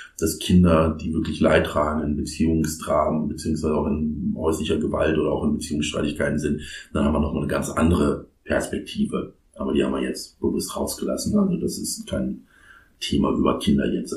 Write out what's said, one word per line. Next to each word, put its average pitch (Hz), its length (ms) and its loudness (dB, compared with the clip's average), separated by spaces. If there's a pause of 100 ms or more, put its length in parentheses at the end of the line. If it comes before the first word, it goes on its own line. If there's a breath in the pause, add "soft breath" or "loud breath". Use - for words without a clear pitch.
(180 loud breath)
dass - 200 -2
Kinder, 82 600 6
die 80 120 -4
wirklich - 280 -2
Leidtragenden, 76 760 2
Beziehungstraben, 78 1120 0
beziehungsweise 76 460 -2
auch 73 120 0
in 76 500 -2
häuslicher 78 420 0
Gewalt 78 400 0
oder 76 120 0
auch - 140 -2
in 73 100 2
Beziehungsstreitigkeiten 73 840 -2
sind, 73 240 -2 (300 loud breath)
dann 76 120 2
haben 73 80 2
wir 73 80 2
nochmal 76 220 0
eine 71 80 -4
ganz - 200 -2
andere 76 560 2 (180)
Perspektive. - 920 -2 (200)
Aber 67 180 -4
die 69 100 4
haben 65 120 0
wir 65 80 -2
jetzt - 360 -6
bewusst - 380 -2
rausgelassen. - 640 -2
Also 180 180 2
das - 220 -4
ist - 280 -8
kein - 360 -4 (580 soft breath)
Thema - 320 0
über - 260 2
Kinder 69 320 2
jetzt. - 260 -4